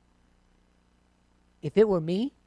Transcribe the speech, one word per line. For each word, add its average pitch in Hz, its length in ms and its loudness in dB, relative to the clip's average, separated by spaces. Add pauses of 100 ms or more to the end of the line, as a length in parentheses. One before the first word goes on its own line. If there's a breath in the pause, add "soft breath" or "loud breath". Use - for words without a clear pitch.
(1600)
if 151 160 -2
it 220 100 6
were 180 140 -2
me, 185 320 -4 (120)